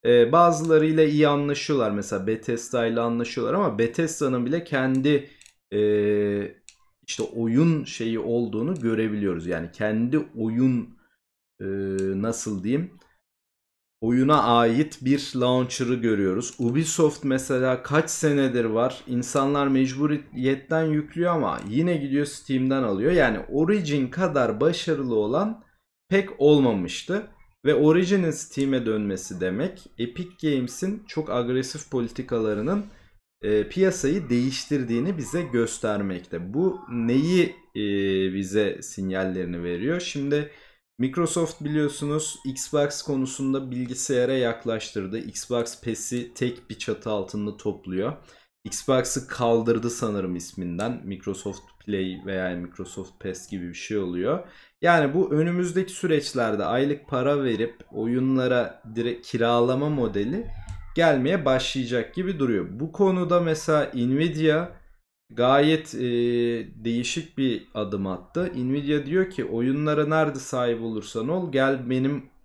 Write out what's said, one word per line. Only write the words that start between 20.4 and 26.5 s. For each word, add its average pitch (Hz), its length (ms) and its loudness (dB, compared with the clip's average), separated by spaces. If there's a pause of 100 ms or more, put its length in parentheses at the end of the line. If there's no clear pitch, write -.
yüklüyor 156 480 -2
ama 107 280 -2 (100)
yine 165 280 2
gidiyor 139 280 -2
Steam'den 131 580 -2
alıyor. 110 280 0
Yani 127 280 2 (100)
Origin 151 580 2
kadar 127 540 0
başarılı 143 540 0
olan 143 480 0 (460)
pek 196 280 2
olmamıştı. 139 880 4 (380)